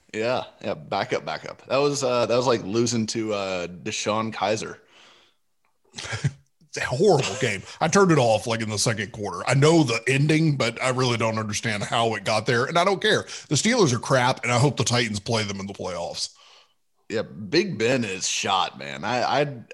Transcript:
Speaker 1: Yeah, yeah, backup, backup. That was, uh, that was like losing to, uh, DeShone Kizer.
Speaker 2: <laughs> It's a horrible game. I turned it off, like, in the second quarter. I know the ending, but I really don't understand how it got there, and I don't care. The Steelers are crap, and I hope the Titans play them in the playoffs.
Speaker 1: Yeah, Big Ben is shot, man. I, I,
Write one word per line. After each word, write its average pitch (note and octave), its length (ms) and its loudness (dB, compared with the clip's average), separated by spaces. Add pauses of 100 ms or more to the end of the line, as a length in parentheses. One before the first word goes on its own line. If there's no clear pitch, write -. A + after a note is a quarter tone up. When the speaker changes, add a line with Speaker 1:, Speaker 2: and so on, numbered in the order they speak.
(120)
Speaker 1:
Yeah, A2+ 340 -2 (180)
yeah, G2+ 100 -6
backup, D#2+ 500 -4
backup. D#2 440 -10
That B2 100 0
was, C#3+ 260 0
uh, B2 220 2
that G#2+ 100 0
was B2+ 120 2
like A#2 160 2
losing A#2 440 0
to, A2 240 -4
uh, F#2+ 360 -4
DeShone G#2+ 680 -4
Kizer. G#2 460 -4 (1120)
Speaker 2:
<laughs> - 380 -6 (380)
It's - 160 -8
a - 0 -
horrible D3 540 4
game. G2+ 240 -2 (160)
I D#3+ 80 2
turned F#3+ 240 6
it D#3 60 6
off, A2+ 280 4
like, A2+ 140 -2
in A2 100 -4
the G#2+ 80 -4
second G#2+ 360 -2
quarter. G2 340 -8
I B2+ 60 2
know D#3 300 6
the A#2 220 0
ending, D3+ 520 2
but A#2 260 -2
I B2+ 60 2
really B2+ 260 2
don't A2+ 240 0
understand G#2 420 -4
how A#2 340 0
it G2 100 -10
got A2 200 0
there, B2 200 2
and D#3+ 120 -2
I E3+ 60 4
don't F#3+ 180 2
care. F#3+ 200 2 (260)
The D3+ 80 0
Steelers G#3 380 4
are A#2+ 60 0
crap, C3 440 2
and A#2 80 -2
I A#2+ 80 4
hope C#3+ 160 4
the - 80 0
Titans A2 380 0
play A2+ 220 -2
them G2 180 -6
in F#2+ 40 -10
the G2 80 -10
playoffs. F2 600 -8 (760)
Speaker 1:
Yeah, G#2+ 120 -2
Big G#2+ 560 -2
Ben A#2+ 260 2
is F#2 240 -6
shot, F#2 500 -2
man. C#2 280 -10
I, A#2+ 360 0
I, D3 60 0 (260)